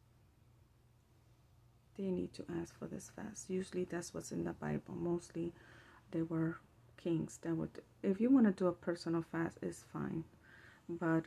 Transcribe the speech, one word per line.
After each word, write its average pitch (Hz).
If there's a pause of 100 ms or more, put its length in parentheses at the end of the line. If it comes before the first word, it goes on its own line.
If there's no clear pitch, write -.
(2000)
They 196
need 185
to - (160)
ask -
for -
this -
fast. -
Usually 185
that's 175
what's 165
in 170
the 165
Bible. 147
Mostly 170 (600)
they 165
were 165 (400)
kings -
that 165
would, 156 (200)
if 196
you 247
wanna 233
do 185
a 175
personal 170
fast, 165
it's -
fine. 160 (680)
But, 165